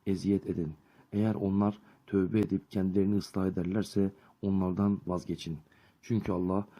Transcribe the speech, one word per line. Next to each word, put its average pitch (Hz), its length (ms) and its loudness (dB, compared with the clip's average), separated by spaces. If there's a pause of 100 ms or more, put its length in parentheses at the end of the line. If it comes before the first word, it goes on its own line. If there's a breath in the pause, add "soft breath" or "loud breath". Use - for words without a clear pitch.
eziyet 95 420 0
edin. 85 260 -4 (380 soft breath)
Eğer 104 240 2
onlar 101 440 2 (280 loud breath)
tövbe 98 320 2
edip 98 320 0
kendilerini 95 440 2
ıslah 95 320 -2
ederlerse 95 640 0 (300 loud breath)
onlardan 98 680 0
vazgeçin. 85 500 -6 (440 soft breath)
Çünkü 107 300 -2
Allah 92 360 0 (120)